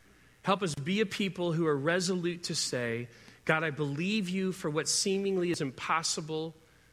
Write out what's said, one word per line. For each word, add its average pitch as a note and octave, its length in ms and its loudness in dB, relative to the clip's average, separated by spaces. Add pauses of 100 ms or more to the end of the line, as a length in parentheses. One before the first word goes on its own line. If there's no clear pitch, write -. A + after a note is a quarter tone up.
(420)
Help G3 200 2
us D#3+ 140 -2
be F3+ 240 0
a A3 60 4
people F3+ 460 0
who E3 140 2
are D3+ 100 4
resolute F3 680 0
to E3+ 100 -4
say, A#2+ 540 -2 (360)
"God, D#3+ 200 4
I D#3 60 0
believe E3 580 0
you F#3+ 240 0
for - 180 -4
what D3 180 0
seemingly F#3+ 600 2
is E3 100 0
impossible, D#3+ 920 -2 (380)